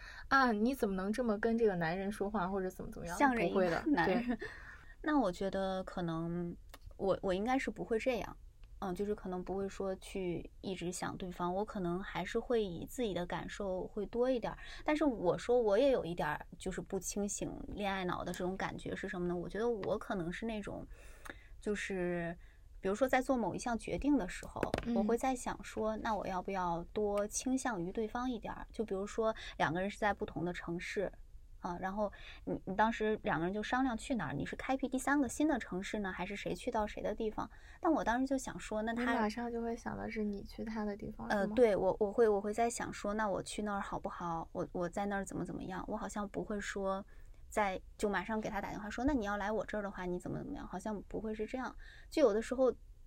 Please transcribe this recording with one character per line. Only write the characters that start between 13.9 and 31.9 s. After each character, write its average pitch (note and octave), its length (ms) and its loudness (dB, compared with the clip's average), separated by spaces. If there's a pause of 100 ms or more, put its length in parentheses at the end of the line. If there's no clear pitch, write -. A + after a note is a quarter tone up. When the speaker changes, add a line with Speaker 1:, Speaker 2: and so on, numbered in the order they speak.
Speaker 2:
多 A#3+ 260 2
一 C4 80 4
点 F#3 140 -2
儿。 - 60 -10 (260)
但 D4+ 100 4
是 D4+ 80 4
我 F#3 340 6
说 A#3+ 220 4
我 G#3+ 200 6
也 C#4 120 8
有 B3 140 4
一 E3+ 100 -4
点 E3+ 140 0
儿 D3+ 180 -2 (120)
就 F#3+ 120 -4
是 F#3 120 -4
不 F#3+ 180 -2
清 G3+ 260 0
醒 - 240 -2 (180)
恋 G3+ 220 -2
爱 F#3+ 140 -2
脑 - 180 0
的 - 80 -2
这 F3+ 140 -2
种 F#3 100 0
感 F#3+ 220 -2
觉 - 180 -6
是 F#3+ 140 -4
什 G3 100 -6
么 F3 100 0
呢？ F3 60 0
我 E3+ 140 -4
觉 F#3+ 100 -4
得 A3+ 80 2
我 G#3 320 0
可 - 160 -4
能 F3 160 0
是 F3 140 -6
那 A3 160 -2
种， - 260 -8 (720)
就 G#3+ 160 -2
是 F3 600 -2 (420)
比 - 80 -4
如 F#3+ 80 4
说 B3+ 140 4
在 C4 140 6
做 C4 120 2
某 A3 200 2
一 - 40 -4
项 A#3 200 -2
决 - 180 -4
定 C#4 220 6
的 F#3 100 2
时 - 180 -8
候， - 140 -6 (240)
Speaker 1:
嗯。 A#3+ 100 0
Speaker 2:
我 A3+ 80 6
会 A3+ 140 4
在 C4 180 2
想 A#3+ 300 -4
说， A3 320 -2
那 A3 180 0
我 F#3+ 120 -2
要 F#3 160 -2
不 F#3+ 80 -4
要 F3 420 0
多 G3+ 340 2
倾 B3+ 300 0
向 A#3 260 0
于 F3 80 -2
对 G#3+ 160 0
方 B3 240 -2
一 A#3 80 -2
点 A3 140 -6
儿？ - 180 -10
就 - 140 -2
比 G#3 80 -2
如 G3 140 0
说 A3 280 2 (220)
两 D3+ 160 2
个 F3 80 0
人 F#3+ 80 0
是 G3+ 100 -8
在 G#3 140 4
不 G#3 140 -2
同 E3 180 -4
的 F3 80 0
城 E3+ 260 -6
市， - 320 -2 (500)
啊， F3 200 -4
然 F#3+ 140 -2